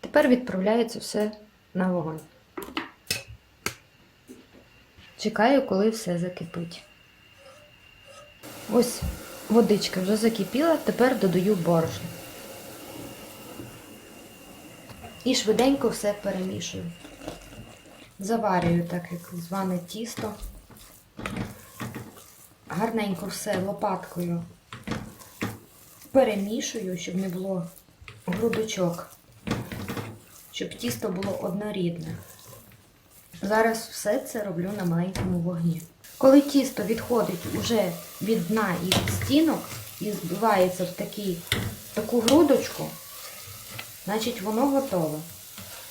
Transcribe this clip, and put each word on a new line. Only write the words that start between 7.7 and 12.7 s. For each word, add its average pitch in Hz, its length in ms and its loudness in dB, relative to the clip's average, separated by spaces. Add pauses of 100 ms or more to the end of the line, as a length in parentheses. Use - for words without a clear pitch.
Ось - 280 4 (480)
водичка 208 520 6
вже 196 160 2
закипіла, 233 600 2
тепер 247 420 4
додаю 190 360 4
борошно. 165 540 2 (3250)